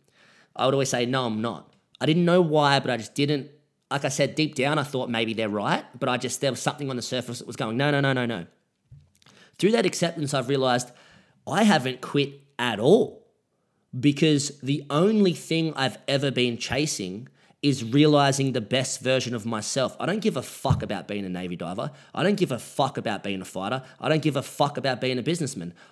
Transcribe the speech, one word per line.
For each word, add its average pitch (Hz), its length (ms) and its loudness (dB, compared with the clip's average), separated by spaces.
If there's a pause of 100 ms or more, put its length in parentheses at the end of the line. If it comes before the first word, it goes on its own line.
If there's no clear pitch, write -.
(560)
I 113 80 -2
would 135 100 4
always 135 160 2
say, 123 160 0
"No, 127 200 0
I'm 107 140 -2
not." 110 320 -6 (280)
I 127 60 0
didn't 165 180 4
know 175 180 6
why, 147 380 4
but 131 100 -4
I 120 60 0
just 110 180 -10
didn't, 143 360 0 (400)
like 143 140 -4
I 143 40 0
said, 139 260 0
deep 156 200 0
down, 143 240 2
I 143 40 0
thought 131 280 -4
maybe 113 240 0
they're 110 140 -2
right, 113 360 -2 (140)
but 131 100 -2
I 123 80 0
just, 123 240 -4
there 139 100 0
was 120 100 -6
something 139 300 -4
on 123 60 -4
the 117 60 -6
surface 120 360 -6
that - 80 -14
was 117 100 -12
going, 113 200 -4
"No, 143 140 2
no, 143 100 2
no, 139 120 4
no, 127 140 0
no." 98 200 -6 (1120)
Through 202 140 4
that 233 140 4
acceptance, 165 480 -2
I've 131 140 0
realized 131 420 2 (560)
I 165 180 2
haven't 135 360 4
quit - 400 -2 (180)
at 117 220 0
all, 170 460 4 (720)
because 147 600 2
the 143 300 -4
only 190 420 4
thing 160 440 -2
I've 135 220 -2 (100)
ever 139 220 0
been 120 280 0
chasing 123 680 -4 (340)
is 135 220 0
realizing 139 680 4
the 123 80 -2
best 127 400 -2
version 127 340 0
of 107 100 -6
myself. 117 560 -2
I 123 60 -2
don't 190 140 -2
give 175 180 0
a 120 40 -6
fuck - 400 -2
about 98 240 -6
being 101 200 -6
a - 20 -6
Navy 90 280 -6
diver. 92 340 -6 (240)
I 120 80 -2
don't 196 160 2
give 151 140 0
a 117 60 -4
fuck - 380 -2
about 104 260 -6
being 98 200 -6
a - 20 -10
fighter. 104 380 -6 (180)
I 120 80 -4
don't 156 140 2
give 147 140 0
a 131 60 -2
fuck 143 360 -2
about 127 200 -2
being 127 200 -2
a 120 40 -6
businessman. 131 520 -4 (180)